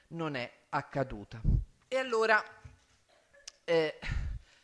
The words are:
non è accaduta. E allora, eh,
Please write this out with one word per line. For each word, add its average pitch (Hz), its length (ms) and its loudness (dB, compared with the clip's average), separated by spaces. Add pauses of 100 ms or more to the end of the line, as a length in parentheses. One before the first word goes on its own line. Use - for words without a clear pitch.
non 160 260 -4
è 120 160 -4 (180)
accaduta. 120 720 -6 (460)
E 254 100 -4
allora, 226 460 4 (1200)
eh, 165 360 2 (640)